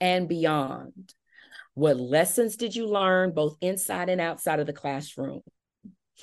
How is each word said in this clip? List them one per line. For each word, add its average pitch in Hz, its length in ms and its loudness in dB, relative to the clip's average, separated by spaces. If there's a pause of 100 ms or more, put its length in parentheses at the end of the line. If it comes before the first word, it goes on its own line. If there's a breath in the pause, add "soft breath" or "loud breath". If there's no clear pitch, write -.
and 180 280 2
beyond. 156 840 -2 (640 loud breath)
What 143 240 4
lessons 180 580 2
did 233 180 -6
you 226 120 -4
learn 185 460 2
both 151 280 0
inside 185 480 -2
and 180 120 0
outside 165 400 -2
of 147 60 -2
the 147 60 -4
classroom? 139 680 -8 (800 loud breath)